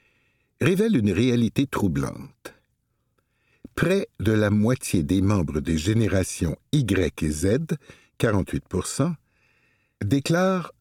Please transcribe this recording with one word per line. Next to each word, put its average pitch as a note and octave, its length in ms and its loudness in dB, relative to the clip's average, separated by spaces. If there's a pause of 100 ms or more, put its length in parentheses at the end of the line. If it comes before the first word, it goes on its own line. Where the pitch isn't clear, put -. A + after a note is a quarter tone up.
(600)
révèlent G3 360 2
une G#2 160 2
réalité A#2+ 560 2
troublante. - 880 -4 (1200)
Près F#3+ 320 0 (100)
de G#2+ 140 0
la G#2 180 4
moitié G#2 540 0
des F#2 180 2
membres E2+ 380 0
des D#2+ 180 -2
générations F#2 800 0 (160)
Y G2 500 0
et D#2 80 0
Z, F2+ 280 0 (600)
quarante-huit G2+ 500 -2
pour - 200 -4
cent, E3 260 -2 (920)
déclarent E3 760 -2